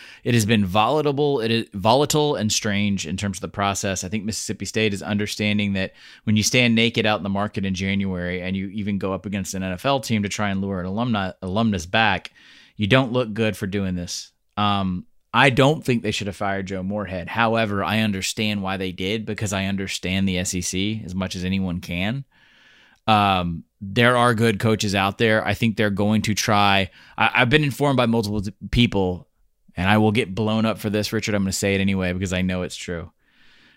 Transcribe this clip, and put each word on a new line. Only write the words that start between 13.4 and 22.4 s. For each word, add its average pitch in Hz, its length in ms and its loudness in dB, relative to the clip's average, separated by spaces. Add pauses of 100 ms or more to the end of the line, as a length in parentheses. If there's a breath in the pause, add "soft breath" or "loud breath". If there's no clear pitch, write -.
for 104 100 -4
doing 95 280 -2
this. - 360 -8 (240)
Um, 98 500 0 (280)
I 131 160 6
don't 135 340 2
think 117 180 0
they 107 100 -4
should 101 160 -4
have 98 100 -8
fired 98 280 -4
Joe 95 160 -6
Moorhead. 95 460 -6
However, 113 560 0
I 98 160 0
understand 104 640 -2
why 95 140 -4
they 92 160 -4
did 101 320 -4
because 104 260 -4
I 95 140 -2
understand 95 640 -2
the 90 100 0
S 90 140 -2
E 90 80 -2
C 101 420 -4
as 90 100 -10
much 92 220 -4
as 90 80 -6
anyone 92 380 -2
can. 98 420 -6 (840 soft breath)